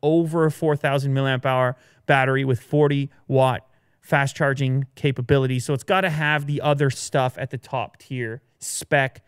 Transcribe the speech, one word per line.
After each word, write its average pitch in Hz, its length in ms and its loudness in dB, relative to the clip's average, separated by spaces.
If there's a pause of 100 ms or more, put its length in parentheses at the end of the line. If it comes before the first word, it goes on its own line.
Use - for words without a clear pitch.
over 160 440 2
a 156 40 2
four 151 260 0
thousand 139 380 0
milliamp 135 320 0
hour 127 300 2 (300)
battery 135 380 2
with 131 160 0
forty 143 500 0 (180)
watt 131 380 2 (340)
fast 139 340 -2
charging 135 500 0 (120)
capability. 131 640 0
So 147 140 -4
it's 127 100 -6
gotta 190 260 0
have 151 360 -2
the 143 140 -4
other 143 300 2
stuff 127 480 -4
at 131 120 -8
the 131 80 -10
top - 400 -8
tier 117 440 -10 (160)
spec - 680 -2